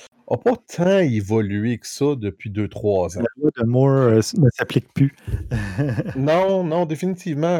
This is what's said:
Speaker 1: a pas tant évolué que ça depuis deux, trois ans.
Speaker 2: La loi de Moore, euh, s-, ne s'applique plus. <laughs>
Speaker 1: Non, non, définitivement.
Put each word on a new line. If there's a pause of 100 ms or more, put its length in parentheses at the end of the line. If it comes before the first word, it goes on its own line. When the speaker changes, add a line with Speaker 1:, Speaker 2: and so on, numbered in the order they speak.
(260)
Speaker 1:
a
pas
tant
évolué
que
ça
depuis
deux,
trois
ans.
Speaker 2:
La (140)
loi
de
Moore,
euh,
s-,
ne
s'applique
plus. (360)
<laughs>
Speaker 1:
Non,
non,
définitivement.